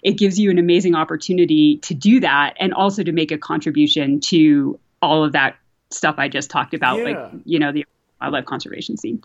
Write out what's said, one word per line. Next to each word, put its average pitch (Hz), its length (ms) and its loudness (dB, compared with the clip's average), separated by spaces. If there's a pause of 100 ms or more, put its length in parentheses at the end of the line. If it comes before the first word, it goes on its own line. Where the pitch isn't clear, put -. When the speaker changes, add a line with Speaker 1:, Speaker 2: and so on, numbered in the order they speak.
Speaker 1:
it - 100 2
gives 196 260 0
you 202 120 2
an 180 80 2
amazing 175 360 2
opportunity 160 840 2
to - 180 -10
do 214 240 4
that 143 400 0
and 190 140 -2
also 196 300 0
to 165 80 -4
make 160 200 -2
a 156 60 -4
contribution 151 840 0
to 147 600 2 (220)
all 156 220 2
of 143 100 0
that 135 220 0 (360)
stuff 151 260 -2
I 143 100 -2
just 143 220 -8
talked - 260 -4
about, 139 240 -2
Speaker 2:
Yeah. 233 40 -4
Speaker 1:
like, 147 280 -8 (140)
you 160 120 -2
know, 147 140 -2
the 147 140 -6 (360)
wildlife 135 240 -6
conservation - 520 -12
scene. - 280 -8